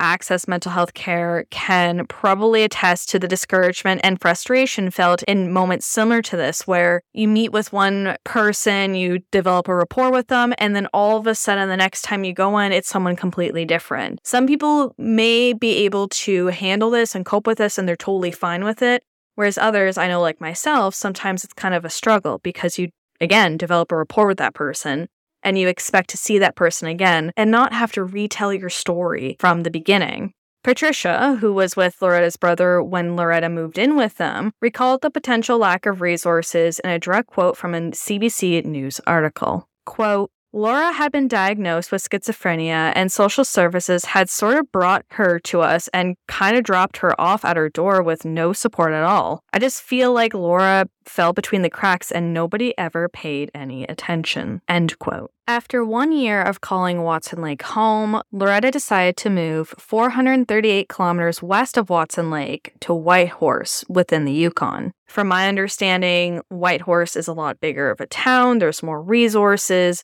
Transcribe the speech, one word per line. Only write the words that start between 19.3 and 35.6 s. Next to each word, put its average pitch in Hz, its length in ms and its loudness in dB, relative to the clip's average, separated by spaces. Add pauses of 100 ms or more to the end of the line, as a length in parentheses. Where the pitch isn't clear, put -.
whereas 208 240 0
others, 196 400 2
I 175 80 2
know, 175 140 0
like 160 200 0
myself, 196 540 -2
sometimes 190 480 -4
it's - 100 -18
kind 185 220 -4
of 170 100 -2
a 165 60 -10
struggle 190 540 0
because 180 340 -4
you, 180 120 -4 (300)
again, 175 360 4
develop 170 340 0
a 175 60 -2
rapport 196 320 2
with 190 100 0
that 131 160 -2
person, 147 540 -6 (380)
and 190 120 0
you 185 100 2
expect 180 400 -2
to - 80 -12
see 208 220 0
that 190 180 2
person 170 320 0
again 170 480 0
and 220 140 2
not 233 240 2
have 226 180 -2
to 202 100 -4
retell 202 480 -4
your 190 200 -6
story 170 680 -4
from 170 240 2
the 165 80 -4
beginning. 185 640 0 (300)
Patricia, 254 760 0
who 208 140 2
was 190 240 0
with 180 240 0
Loretta's 175 380 2
brother 175 440 2
when 175 320 -4
Loretta 165 360 0
moved 165 260 -8
in 202 180 2
with 233 220 0
them, 165 360 -4 (100)
recalled 254 400 0
the 302 80 -2
potential 240 480 0
lack 185 260 2